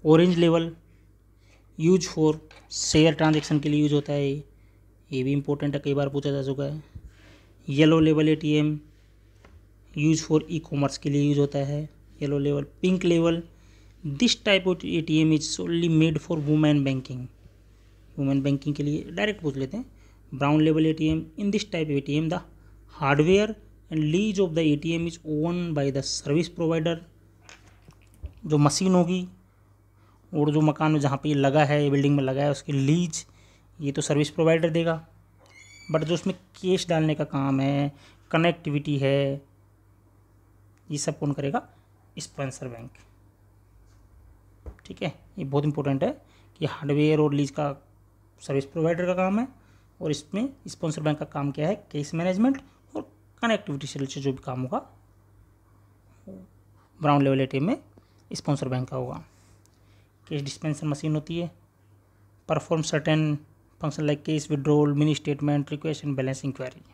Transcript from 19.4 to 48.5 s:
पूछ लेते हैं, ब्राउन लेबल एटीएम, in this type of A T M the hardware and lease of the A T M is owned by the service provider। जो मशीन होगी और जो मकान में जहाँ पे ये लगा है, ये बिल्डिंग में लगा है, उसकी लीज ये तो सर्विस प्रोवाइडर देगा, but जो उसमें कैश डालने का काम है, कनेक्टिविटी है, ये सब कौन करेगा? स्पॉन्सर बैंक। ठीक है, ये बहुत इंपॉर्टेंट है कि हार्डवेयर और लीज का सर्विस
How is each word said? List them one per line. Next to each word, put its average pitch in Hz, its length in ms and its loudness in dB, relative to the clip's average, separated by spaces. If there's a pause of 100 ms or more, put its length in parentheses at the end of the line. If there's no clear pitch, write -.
पूछ 143 140 -4
लेते 135 200 -6
हैं, 254 80 -8 (500)
ब्राउन 143 280 2
लेबल 160 240 4
एटीएम, 156 360 0 (160)
in 202 160 -2
this 208 200 -2
type 160 180 -2
of 139 80 0
A 135 80 -12
T 147 120 0
M 160 120 -2
the 180 80 -4 (560)
hardware 170 580 4 (380)
and 156 220 0
lease 202 320 0
of 160 100 -4
the 165 100 2
A 147 160 4
T 165 160 -2
M 170 120 -2
is 160 100 -18 (160)
owned 170 420 -2
by 139 120 0
the 131 180 -4
service 165 500 -2
provider। 165 380 0 (1500)
जो 151 120 2
मशीन 147 360 2
होगी 180 320 0 (1040)
और 151 180 2
जो 151 100 2
मकान 151 320 2
में 151 80 2
जहाँ 139 220 -2
पे 151 60 -4
ये 151 60 0
लगा 139 300 4
है, 147 180 2
ये 143 80 2
बिल्डिंग 143 260 4
में 139 80 0
लगा 135 180 -2
है, 147 80 2
उसकी 143 220 -6
लीज 151 520 0 (540)
ये 139 140 -4
तो 147 100 -4
सर्विस 147 280 0
प्रोवाइडर 165 400 2
देगा, 165 360 -2 (840)
but 156 120 0
जो 160 100 -2
उसमें 180 200 -4 (220)
कैश 185 320 -2
डालने 156 260 2
का 151 100 -4
काम 139 360 -2
है, 139 320 0 (380)
कनेक्टिविटी 156 680 0
है, 139 440 0 (1500)
ये 147 100 -6
सब 147 200 -4
कौन 143 140 -2
करेगा? 139 300 -4 (560)
स्पॉन्सर 135 500 -10
बैंक। 120 220 -16 (2000)
ठीक - 160 -12
है, 131 60 -4 (300)
ये 175 60 -8
बहुत 143 200 0
इंपॉर्टेंट 143 400 0
है 233 60 0 (480)
कि 160 80 -2
हार्डवेयर 147 540 2
और 151 140 2
लीज 143 160 0
का 147 200 -4 (680)
सर्विस 139 260 -2